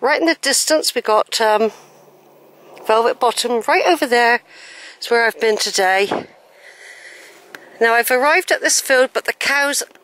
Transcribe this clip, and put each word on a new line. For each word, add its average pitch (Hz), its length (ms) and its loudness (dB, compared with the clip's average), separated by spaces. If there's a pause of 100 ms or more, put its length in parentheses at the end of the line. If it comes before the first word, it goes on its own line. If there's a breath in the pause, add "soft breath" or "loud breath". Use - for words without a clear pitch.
Right 277 200 0
in 330 60 0
the 330 100 0
distance - 580 -2
we 247 60 -2
got, - 400 0
um, 214 320 2 (1120 loud breath)
Velvet 226 320 0
Bottom. 240 480 -2
Right 349 200 0
over 311 200 0
there 240 360 2 (580 loud breath)
is - 100 -14
where 233 160 2
I've 220 140 -4
been 220 180 0
today. 190 680 -2 (1500 loud breath)
Now 226 140 4
I've 233 160 2
arrived 294 420 2
at - 80 0
this 311 200 0
field, 262 320 2
but - 120 -4
the - 80 -4
cows 285 500 -2 (220)